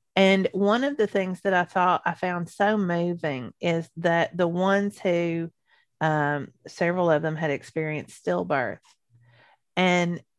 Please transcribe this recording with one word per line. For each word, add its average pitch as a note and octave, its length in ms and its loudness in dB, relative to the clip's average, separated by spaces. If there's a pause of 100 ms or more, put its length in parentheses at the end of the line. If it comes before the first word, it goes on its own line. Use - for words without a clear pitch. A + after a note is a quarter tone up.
(160)
And F#3+ 360 4
one G3+ 320 2
of C#4+ 120 -4
the G#3+ 120 0
things F#3 320 -4
that G3 140 0
I F3+ 100 2
thought F3+ 420 0
I F3 80 -2
found F3 340 -4
so G#3+ 300 0
moving E3+ 840 -4
is E3 360 -2
that E3+ 400 0
the F3+ 100 2
ones G3 540 0
who, E3+ 500 0 (500)
um, D3 520 0 (160)
several F3 420 0
of D3+ 120 4
them D#3 120 -2
had D#3 160 -2
experienced D3+ 760 -6
stillbirth, D#3 540 -2 (960)
and F3+ 460 2 (160)